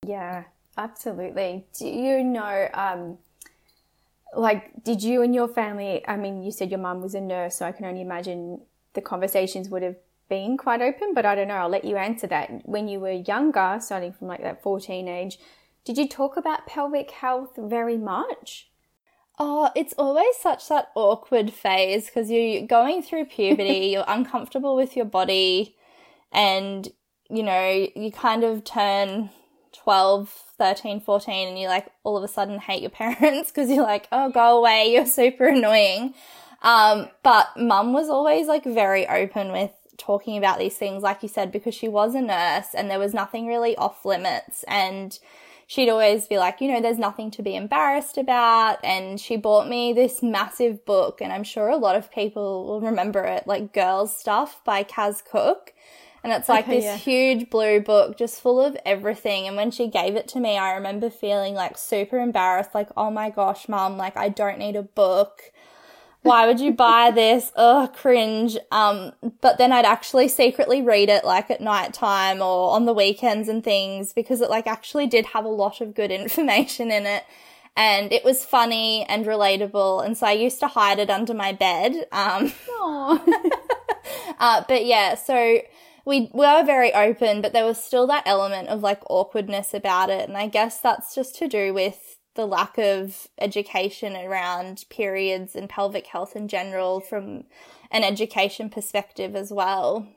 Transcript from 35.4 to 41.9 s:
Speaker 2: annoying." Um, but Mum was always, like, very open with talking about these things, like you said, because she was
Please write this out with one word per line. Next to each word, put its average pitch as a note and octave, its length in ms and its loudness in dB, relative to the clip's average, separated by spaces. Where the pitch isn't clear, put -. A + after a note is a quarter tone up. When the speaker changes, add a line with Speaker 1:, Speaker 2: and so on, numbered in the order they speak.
Speaker 2:
annoying." A3 680 4
Um, G#3+ 480 6
but A#3 240 6
Mum A3+ 360 2
was D4+ 180 0
always, D4+ 380 2
like, D4+ 160 0
very G3+ 440 0
open G3 440 -2
with F#3+ 180 -4
talking G3+ 400 -4
about G3 220 2
these F#3+ 180 -4
things, G3 280 -6
like G3+ 180 -2
you G#3+ 60 -8
said, G3 240 -4
because A3 220 -6
she A3+ 140 -8
was G#3+ 280 2